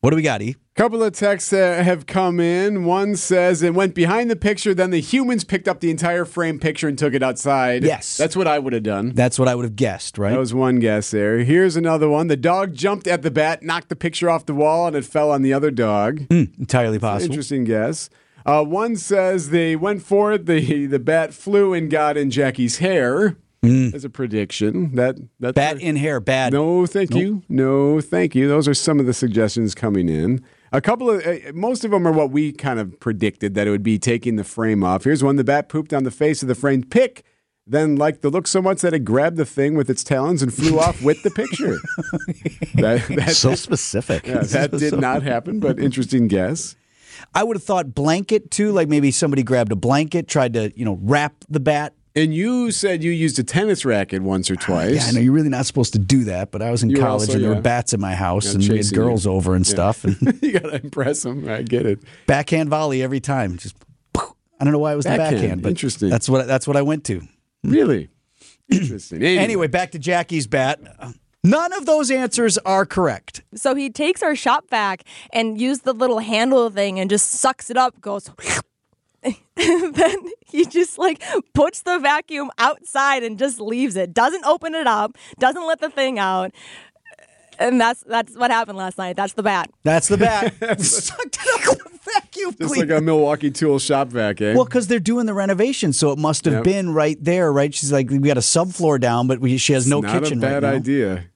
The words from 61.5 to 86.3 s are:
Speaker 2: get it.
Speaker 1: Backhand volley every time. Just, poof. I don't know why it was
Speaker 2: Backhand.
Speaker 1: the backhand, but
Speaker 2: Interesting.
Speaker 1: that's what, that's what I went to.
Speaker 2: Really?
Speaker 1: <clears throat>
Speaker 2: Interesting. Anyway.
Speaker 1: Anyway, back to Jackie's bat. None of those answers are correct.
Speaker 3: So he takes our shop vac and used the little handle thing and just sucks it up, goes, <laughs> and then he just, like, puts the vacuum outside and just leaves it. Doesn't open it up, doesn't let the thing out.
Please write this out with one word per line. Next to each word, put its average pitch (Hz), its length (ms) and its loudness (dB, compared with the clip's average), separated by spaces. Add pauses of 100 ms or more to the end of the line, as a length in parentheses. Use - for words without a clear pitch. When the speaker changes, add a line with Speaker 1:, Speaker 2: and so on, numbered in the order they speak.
Speaker 2:
get 120 240 0
it. 104 140 0 (260)
Speaker 1:
Backhand 151 420 0
volley 147 340 0
every 131 180 -2
time. 117 380 -2
Just, - 180 -14 (360)
poof. - 200 -6 (260)
I 139 60 -2
don't 147 80 4
know 147 80 2
why 151 120 0
it 147 40 -2
was 143 80 -4
Speaker 2:
Backhand. 156 320 0
Speaker 1:
the 98 40 0
backhand, 90 220 -2
but 101 60 -2
Speaker 2:
Interesting. 101 420 -2
Speaker 1:
that's 113 180 -2
what, 131 200 2
that's 131 180 0
what 143 100 0
I 143 60 2
went 147 220 -2
to. 90 180 -6 (400)
Speaker 2:
Really? 202 460 2 (320)
Speaker 1:
<clears throat> - 300 -20
Speaker 2:
Interesting. 110 520 -2
Anyway. 185 220 2
Speaker 1:
Anyway, 196 240 0
back 175 240 -2
to 165 80 -12
Jackie's 165 480 -2
bat. 135 320 0 (640)
None 320 280 4
of 370 140 -6
those 302 240 2
answers 240 480 0
are 190 260 2
correct. - 580 -4 (120)
Speaker 3:
So 262 200 0
he 277 140 -4
takes 311 340 -2
our 311 120 0
shop 294 340 0
vac 202 360 -2 (280)
and 220 280 -2
used 254 240 -2
the 254 100 0
little 233 240 0
handle 233 520 2
thing 196 300 -2
and 190 80 -2
just 208 220 0
sucks - 400 -2
it 240 80 -2
up, 254 220 0
goes, 202 340 -10
<laughs> - 880 -12
and 339 720 -2
then 349 220 2 (300)
he 330 200 -2
just, 339 320 -2
like, 330 240 -2 (320)
puts 302 280 0
the 359 160 -2
vacuum 285 600 -2
outside 277 640 0
and 220 160 -8
just 247 220 -4
leaves 226 360 -4
it. 175 180 -4
Doesn't 294 300 2
open 320 300 0
it 320 120 -2
up, 214 300 -2 (220)
doesn't 269 280 0
let 320 140 -2
the 302 100 -4
thing 262 280 -2
out. 185 340 -2 (1080)